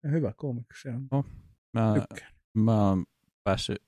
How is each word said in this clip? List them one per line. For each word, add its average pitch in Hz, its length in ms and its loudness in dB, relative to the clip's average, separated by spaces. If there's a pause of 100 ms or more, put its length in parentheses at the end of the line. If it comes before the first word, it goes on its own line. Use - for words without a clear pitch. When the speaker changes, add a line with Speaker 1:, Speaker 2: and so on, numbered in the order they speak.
Speaker 1:
Ja 147 60 -4
hyvä 143 260 0
koomikko 120 460 -8
se 139 60 -12
on. 127 220 -8
Speaker 2:
No, 139 140 0 (500)
mä, 110 200 2
Speaker 1:
Tykkään. - 380 -4 (260)
Speaker 2:
mä 107 300 4
oon 95 160 2 (400)
päässyt 98 440 -2